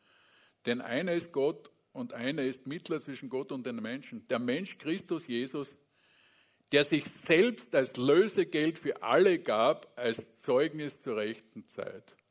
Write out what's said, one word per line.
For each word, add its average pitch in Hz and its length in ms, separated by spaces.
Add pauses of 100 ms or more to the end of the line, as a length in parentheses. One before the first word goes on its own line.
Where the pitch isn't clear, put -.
(640)
Denn 120 140
einer 139 320
ist 170 220
Gott 151 360 (220)
und 123 220
einer 131 300
ist 135 240
Mittler 156 340
zwischen 135 260
Gott 131 240
und 131 140
den 117 160
Menschen, 117 480
der 123 100
Mensch 131 380
Christus 165 500
Jesus, 131 500 (960)
der 143 140
sich 147 260
selbst 190 640
als 131 220
Lösegeld 160 840
für - 240
alle 165 340
gab, 120 600
als - 420
Zeugnis 147 640
zur 113 160
rechten 110 500
Zeit.“ - 480 (160)